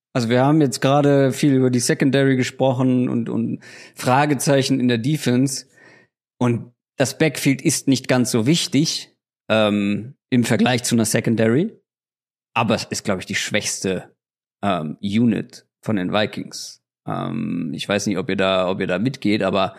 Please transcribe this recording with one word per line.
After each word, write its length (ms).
also 160
wir 160
haben 160
jetzt 200
gerade 520
viel 220
über 160
die 100
Secondary 560
gesprochen 720
und, 200
und 320
Fragezeichen 880
in 80
der 100
Defense 680
und 340
das 200
Backfield 420
ist 280
nicht 200
ganz 220
so 160
wichtig, 680
ähm, 640
im 140
Vergleich 380
zu 120
einer 100
Secondary, 760
aber 200
es 100
ist, 200
glaub 140
ich, 80
die 80
schwächste, 840
ähm, 400
Unit 640
von 140
den 140
Vikings. 720
Ähm, 680
ich 120
weiß 200
nicht, 100
ob 140
ihr 60
da, 340
ob 100
ihr 60
da 120
mitgeht, 440
aber 360